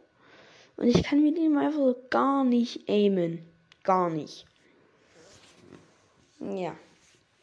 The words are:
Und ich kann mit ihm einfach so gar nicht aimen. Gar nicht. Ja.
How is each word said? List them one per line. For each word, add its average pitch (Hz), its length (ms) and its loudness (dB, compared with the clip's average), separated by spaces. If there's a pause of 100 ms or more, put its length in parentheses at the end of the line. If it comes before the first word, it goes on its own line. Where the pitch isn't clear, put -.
(760)
Und - 100 -2
ich 240 160 4
kann 294 200 2
mit 302 160 2
ihm 311 200 2
einfach 285 200 -2
so 254 180 2 (140)
gar 269 340 2
nicht 240 440 0
aimen. 190 560 0 (380)
Gar 185 280 0
nicht. 151 360 -10 (1900)
Ja. 180 380 -8 (680)